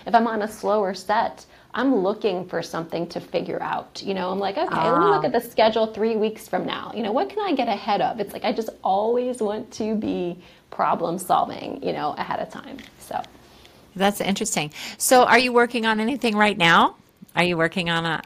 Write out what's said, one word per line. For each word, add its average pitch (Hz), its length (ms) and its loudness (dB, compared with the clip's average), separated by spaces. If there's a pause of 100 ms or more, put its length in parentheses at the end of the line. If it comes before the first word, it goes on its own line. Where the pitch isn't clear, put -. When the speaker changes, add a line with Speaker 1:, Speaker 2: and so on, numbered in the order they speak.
Speaker 1:
If - 80 -6
I'm 226 120 6
on 220 160 -2
a 214 60 -4
slower 202 440 -2
set, - 540 -4 (260)
I'm 262 220 2
looking 196 540 0
for - 120 -4
something 170 500 -6
to 175 100 -8
figure - 420 -6
out. - 400 -8
You 196 100 -4
know, 185 180 -4
I'm 190 100 -4
like, 196 180 -4
"Okay, - 320 0
let 170 80 4
me 170 80 6
look 156 160 4
Speaker 2:
Ah. - 40 0
Speaker 1:
at 254 60 0
the - 80 2
schedule 226 460 2
three 220 300 -2
weeks 214 320 -2
from - 180 -2
now. - 280 -6
You 220 100 -4
know, 208 80 -2
what 320 180 0
can - 80 -6
I 403 160 -2
get 247 140 0
ahead 208 340 0
of?" 156 160 -2
It's 202 140 -6
like, - 120 -10
I 214 80 0
just 220 180 -4 (120)
always 240 580 0
want 214 340 -4
to 220 200 -2
be 185 420 -2 (340)
problem 170 480 -2
solving, - 640 -2
you - 100 -2
know, 147 260 -4
ahead - 220 -4
of - 100 -6
time, - 280 -14 (200)
so. - 240 -8 (720)
Speaker 2:
That's 196 260 0
interesting. 180 520 -2 (260)
So 254 260 6
are 233 140 6
you 254 140 2
working 240 340 2
on 220 140 0
anything 226 360 0
right 208 220 4
now? 180 380 6 (400)
Are 175 80 2
you 180 120 0
working 165 320 0
on 165 160 0
a, 160 220 -2